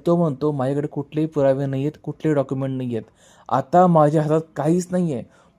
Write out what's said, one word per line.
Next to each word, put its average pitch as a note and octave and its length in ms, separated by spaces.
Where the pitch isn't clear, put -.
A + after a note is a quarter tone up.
तो F3 100
म्हणतो, D3+ 360
"माझ्याकडे C#3+ 360
कुठलेही D3+ 400
पुरावे C#3 380
नाही C3+ 180
आहेत, D3 200
कुठलेही D#3 320
डॉक्युमेंट C3+ 420
नाही B2+ 180
आहेत, A2 140
आता E3+ 380
माझ्या D#3 340
हातात D3+ 200
काहीच E3+ 360
नाही F3 220
आहे." A2+ 100